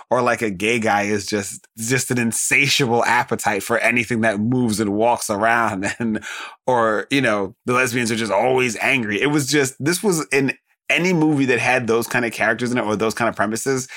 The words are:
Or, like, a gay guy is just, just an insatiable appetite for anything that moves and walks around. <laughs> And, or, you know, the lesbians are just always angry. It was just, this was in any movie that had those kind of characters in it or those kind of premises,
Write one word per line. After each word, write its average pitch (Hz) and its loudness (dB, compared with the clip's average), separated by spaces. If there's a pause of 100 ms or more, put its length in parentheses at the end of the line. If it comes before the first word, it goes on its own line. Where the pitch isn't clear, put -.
(100)
Or, 123 2
like, 120 0
a 110 0
gay 107 0
guy 104 2
is 101 -2
just, - -6 (100)
just 117 -2
an 123 0
insatiable 120 0
appetite 113 0
for 117 0
anything 117 0
that 110 2
moves 113 0
and 101 0
walks 113 0
around. 107 0
<laughs> - -6
And, 107 -4 (420)
or, 113 2
you 139 2
know, 104 0 (120)
the 123 0
lesbians 123 0
are 117 -2
just 110 -2
always 123 2
angry. 107 0
It 131 2
was 147 0
just, 135 0
this 170 -2
was 170 0
in 135 0 (340)
any 170 2
movie 156 2
that 123 2
had 123 0
those 113 2
kind 120 0
of 113 -2
characters 113 0
in 127 0
it 113 0
or 104 0
those 107 0
kind 117 0
of 95 -4
premises, 131 -2